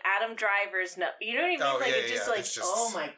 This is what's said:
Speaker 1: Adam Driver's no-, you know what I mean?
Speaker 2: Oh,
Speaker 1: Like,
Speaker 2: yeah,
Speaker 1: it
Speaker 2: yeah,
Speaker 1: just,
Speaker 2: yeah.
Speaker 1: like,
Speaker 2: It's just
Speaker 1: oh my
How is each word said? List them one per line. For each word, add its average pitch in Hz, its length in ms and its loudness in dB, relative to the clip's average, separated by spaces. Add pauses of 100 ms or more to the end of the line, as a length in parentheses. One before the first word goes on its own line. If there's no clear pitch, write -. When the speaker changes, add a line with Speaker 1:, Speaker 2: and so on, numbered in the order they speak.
Speaker 1:
Adam 214 320 0
Driver's 196 600 0
no-, 170 100 0 (140)
you 220 140 -4
know 302 80 0
what 349 40 2
I 359 40 2
mean? 330 120 0
Speaker 2:
Oh, 135 160 2
Speaker 1:
Like, 127 120 2
Speaker 2:
yeah, 131 40 4
Speaker 1:
it 120 140 2
Speaker 2:
yeah, 120 60 0
Speaker 1:
just, 104 120 0
Speaker 2:
yeah. - 40 2
Speaker 1:
like, 104 100 0
Speaker 2:
It's - 120 -4
just 110 160 0
Speaker 1:
oh 226 240 2
my 156 240 -4